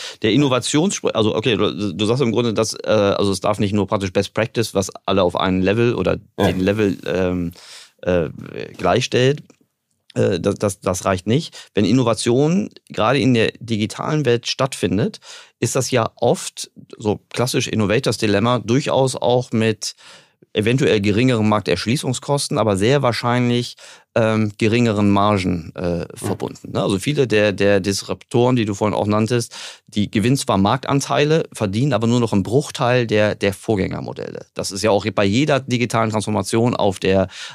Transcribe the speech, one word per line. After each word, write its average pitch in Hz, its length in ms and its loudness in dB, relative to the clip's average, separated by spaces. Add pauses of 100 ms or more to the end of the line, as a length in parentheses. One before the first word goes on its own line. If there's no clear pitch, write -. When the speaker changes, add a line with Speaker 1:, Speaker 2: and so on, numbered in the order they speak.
(220)
Speaker 1:
Der 110 100 0
Innovationssp-, 143 800 0
also 110 240 0
okay, 113 200 0
du, 92 360 -2
du 95 140 -4
sagst 123 160 2
im 113 100 0
Grunde, 117 220 0
dass, 110 200 0
äh, - 140 -10
also 101 440 2
es 95 80 -4
darf 104 180 -2
nicht 104 160 0
nur 101 120 0
praktisch 95 280 -2
Best - 180 0
Practice, 110 400 -2
was - 160 0 (160)
alle 95 180 2
auf 87 140 0
einen 92 240 0
Level 113 340 2
oder 87 220 0 (220)
Speaker 2:
Ja. 98 80 2
Speaker 1:
den 92 140 0
Level, 101 360 2 (100)
ähm, 90 460 -2 (480)
äh, 87 300 0 (480)
gleichstellt, 123 640 0 (720)
äh, 107 260 0
das, 95 140 0
das, - 260 -4
das 90 240 -4
reicht 95 220 -2
nicht. - 480 -4
Wenn 107 100 2
Innovation 131 840 2 (180)
gerade 120 300 0
in 123 160 4
der 113 260 2
digitalen 117 640 -2
Welt 120 220 0
stattfindet, 131 720 -2 (420)
ist 120 160 -2
das 131 140 -2
ja 113 260 0
oft, - 540 -2 (260)
so 107 240 -2 (100)
klassisch 123 380 -2
Innovators 110 480 0
Dilemma, 113 440 0
durchaus 127 560 0
auch 123 360 0
mit 110 440 -2 (600)
eventuell 113 440 2
geringeren 107 480 2
Markterschließungskosten, 123 1080 -2
aber 107 180 2
sehr 127 260 2
wahrscheinlich, 120 720 0 (400)
ähm, 110 420 2
geringeren 110 540 2
Margen, 92 640 0
äh, 87 280 -2
Speaker 2:
Mhm. - 120 -10
Speaker 1:
verbunden, - 560 -8
ne? - 100 -4
Also 98 200 0
viele 143 260 0
der, 107 240 4
der 101 300 2
Disruptoren, 110 720 0
die 120 100 2
du 107 100 -2
vorhin 107 200 0
auch 104 140 0
nanntest, 110 440 0 (360)
die 104 240 -2
gewinnen 120 240 2
zwar 113 200 0
Marktanteile, 135 960 0
verdienen 117 400 0
aber 110 140 0
nur 120 140 2
noch 117 120 0
einen 98 120 2
Bruchteil 123 640 0
der, 107 260 2
der 98 180 0
Vorgängermodelle. 78 1000 -6
Das 87 160 -6
ist 95 140 -8
ja 107 80 4
auch 104 200 2
bei 107 120 2
jeder 135 340 2
digitalen 120 520 0
Transformation 110 680 0
auf 98 240 0
der, 95 260 2 (280)